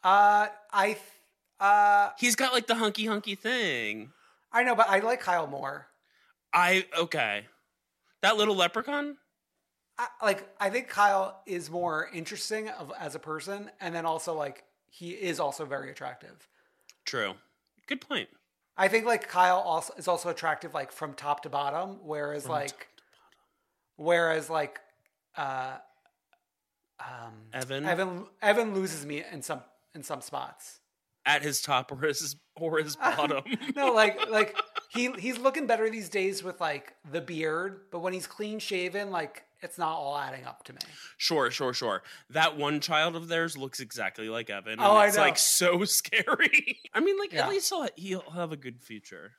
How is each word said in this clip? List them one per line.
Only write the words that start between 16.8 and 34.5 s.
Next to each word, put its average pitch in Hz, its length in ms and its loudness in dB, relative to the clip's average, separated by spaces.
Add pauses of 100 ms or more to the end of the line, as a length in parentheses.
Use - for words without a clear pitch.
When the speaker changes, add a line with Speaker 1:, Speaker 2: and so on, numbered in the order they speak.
Speaker 2:
True. 104 300 -2 (540)
Good 269 120 -6
point. 185 280 -6 (480)
Speaker 1:
I 190 120 2
think, 220 180 2
like, - 220 0
Kyle 180 300 6
also 170 380 -2
is - 100 -8
also 175 220 0
attractive, 160 460 -4
like, 139 180 -6
from 147 220 -10
top 143 300 -4
to 156 40 -10
bottom, 147 560 -4
whereas, 147 380 -4
Speaker 2:
From 131 100 -6
Speaker 1:
like, 143 160 -2
Speaker 2:
top - 100 -14
to - 80 -18
bottom. - 1120 -20
Speaker 1:
whereas, 160 540 2
like, 151 300 -4 (560)
uh, 131 420 -6 (1200)
um, 117 320 -14 (200)
Speaker 2:
Evan? 131 340 -4
Speaker 1:
Evan, 185 400 -2 (140)
Evan 214 340 4
loses 160 320 -2
me 147 160 -8 (100)
in 147 100 -12
some, 139 200 -6 (320)
in 147 80 -14
some 139 180 -6
spots. - 600 -12 (440)
Speaker 2:
At 143 180 4
his 143 200 0
top 131 280 0
or 139 60 -8 (100)
his, 147 300 -2 (180)
or 160 240 -2
his 151 180 -2
Speaker 1:
<laughs> - 0 -
Speaker 2:
bottom. 143 480 0 (300)
Speaker 1:
No, 277 180 2
like, 214 360 4
like, 214 260 2 (360)